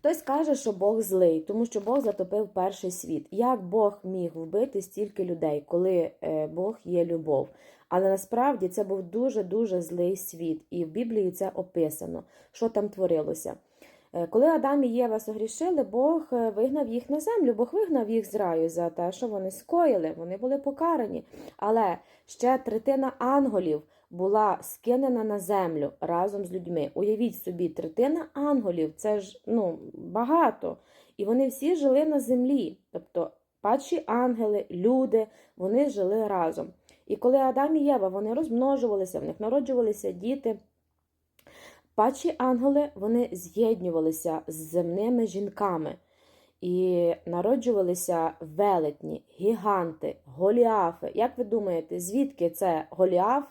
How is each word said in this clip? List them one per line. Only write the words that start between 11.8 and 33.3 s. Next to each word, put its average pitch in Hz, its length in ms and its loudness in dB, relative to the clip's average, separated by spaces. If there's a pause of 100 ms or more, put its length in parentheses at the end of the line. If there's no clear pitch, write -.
що 226 160 -2
там 208 200 0
творилося. 165 680 -2 (580)
Е, 170 140 -2
коли 240 200 4
Адам 285 380 4
і 247 40 2
Єва 226 320 0
согрішили, 220 640 -2
Бог, 262 400 2 (100)
е, 233 180 0
вигнав 254 380 0
їх 240 220 -6
на 294 100 0
землю, 320 340 2
Бог 240 180 -2
вигнав 320 380 0
їх 226 160 0
з 185 80 -14
раю 165 340 2
за 165 220 -2
те, 175 220 -4
що 233 160 -6
вони 190 220 -4
скоїли, 202 680 2
вони 170 200 -8
були 254 220 -2
покарані. 277 680 -2 (320)
Але 208 420 0 (280)
ще 254 320 0
третина 262 600 -2
ангелів 214 640 2 (320)
була 196 480 2
скинена 247 600 0
на 208 140 -2
землю 170 640 0
разом 185 440 -2
з 180 80 -10
людьми. 170 420 -4
Уявіть 208 480 0
собі, 175 260 -4
третина 233 640 -2
ангелів, 202 640 0
це 214 240 0
ж, 190 260 -16
ну, 202 320 0 (160)
багато. 240 840 0 (400)
І 202 80 -4
вони 254 240 2
всі 330 280 0
жили 285 280 4
на 302 160 2
землі, 247 580 0 (140)
тобто - 380 -6 (300)